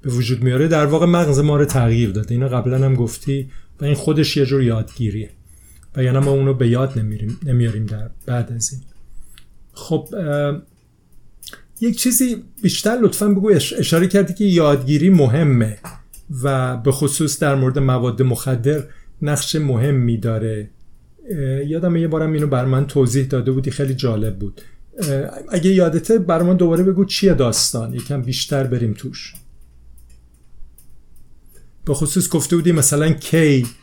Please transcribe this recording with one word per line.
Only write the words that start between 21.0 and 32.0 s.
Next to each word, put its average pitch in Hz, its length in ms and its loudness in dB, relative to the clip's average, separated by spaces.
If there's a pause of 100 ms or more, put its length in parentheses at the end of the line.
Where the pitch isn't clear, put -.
اه، 139 360 -4
یادمه 165 360 0
یه 165 60 0
بارم 156 260 0
اینو 147 140 0
بر 131 180 0
من 131 220 2
توضیح 135 380 2
داده 131 260 -2
بودی، 131 200 -2
خیلی 135 220 -4
جالب 107 460 -2
بود. 98 220 -8 (380)
اه، 139 300 -2 (200)
اگه 180 240 0
یادته 170 440 4
بر 170 240 2
من 180 160 4
دوباره 170 260 4
بگو 190 220 2
چیه 190 280 2
داستان، 120 600 0
یکم 131 280 -4
بیشتر 131 420 -2
بریم 117 300 -2
توش. - 400 -12 (2500)
به 147 80 0
خصوص 156 360 0